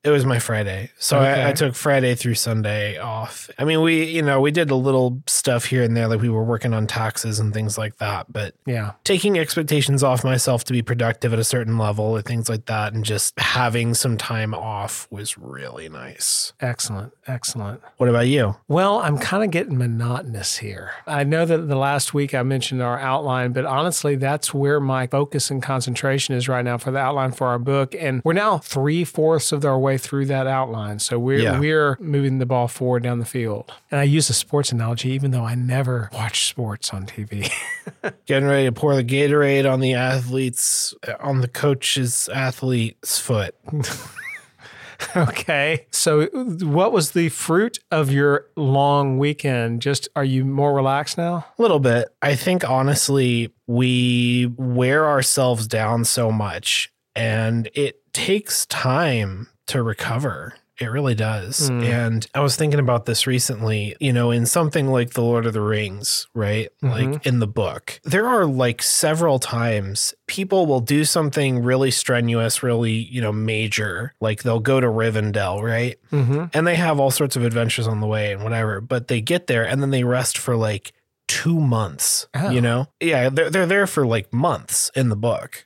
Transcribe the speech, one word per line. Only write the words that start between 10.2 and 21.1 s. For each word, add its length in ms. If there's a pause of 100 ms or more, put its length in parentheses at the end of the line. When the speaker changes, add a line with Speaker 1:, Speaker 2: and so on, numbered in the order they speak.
Speaker 1:
myself 420
to 80
be 80
productive 520
at 80
a 40
certain 320
level 280
or 180
things 260
like 180
that 260
and 120
just 320
having 580
some 220
time 380
off 560
was 260
really 520
nice. 720
Speaker 2:
Excellent. 520 (140)
Excellent. 540 (160)
Speaker 1:
What 120
about 200
you? 260 (140)
Speaker 2:
Well, 320
I'm 180
kinda 300
getting 280
monotonous 840
here. 340 (160)
I 160